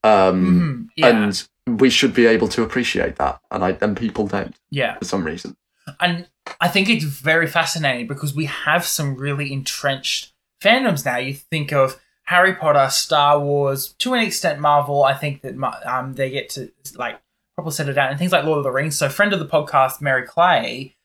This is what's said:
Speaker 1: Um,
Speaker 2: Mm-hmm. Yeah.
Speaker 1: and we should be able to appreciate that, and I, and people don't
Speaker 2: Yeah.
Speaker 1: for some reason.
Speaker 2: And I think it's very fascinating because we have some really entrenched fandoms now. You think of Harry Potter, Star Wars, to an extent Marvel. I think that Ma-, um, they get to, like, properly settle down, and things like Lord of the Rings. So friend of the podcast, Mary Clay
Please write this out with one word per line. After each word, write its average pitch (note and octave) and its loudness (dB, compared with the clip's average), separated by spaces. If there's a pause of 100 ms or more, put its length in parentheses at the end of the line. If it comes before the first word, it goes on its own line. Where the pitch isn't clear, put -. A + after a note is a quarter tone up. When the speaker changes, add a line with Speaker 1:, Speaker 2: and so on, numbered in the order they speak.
Speaker 1:
Um, A2 4 (360)
Speaker 2:
Mm-hmm. F2+ 2 (140)
Yeah. B2+ 6
Speaker 1:
and G#2 2 (180)
we B2 4
should A#2+ 2
be A#2 6
able A2 4
to - -2
appreciate A2 -2
that, - -2 (100)
and G#2+ -4
I, F#2 0
and G#2 0
people G#2+ -2
don't G2 -6 (140)
Speaker 2:
Yeah. B2+ -4
Speaker 1:
for - -8
some F#2+ -4
reason. D#2 -8 (440)
Speaker 2:
And F3 -2 (340)
I E3+ 2
think F#3+ 0
it's A3+ 0
very D#3 0
fascinating C#3+ -2
because C#3 -6
we D#3 -4
have D#3+ -2
some C#3+ -4
really C#3 -6
entrenched - -6 (300)
fandoms A3 2
now. B2 -2
You C3 -6
think D3 -6
of C3+ 2 (240)
Harry F#3 4
Potter, C#3+ 2
Star D3 2
Wars, C#3+ -2
to B3+ -2
an A#3+ 0
extent E3+ -2
Marvel. C#3+ 2
I C3+ 4
think C#3 -6
that B2+ -10
Ma-, C3 -4 (100)
um, B2+ -6
they C3 -2
get C3+ -8
to, A#2+ -12 (240)
like, A#2+ -8 (360)
properly D#3 -8
settle C#3+ -4
down, C3+ 2
and C#3+ -6
things F3+ 0
like D3 2
Lord D#3 0
of C#3 -4
the C3+ 0
Rings. C#3+ -2
So D3 0
friend G3+ 0
of G3 -2
the D#3+ -6
podcast, D3 0
Mary C3+ 0
Clay C3+ 0 (100)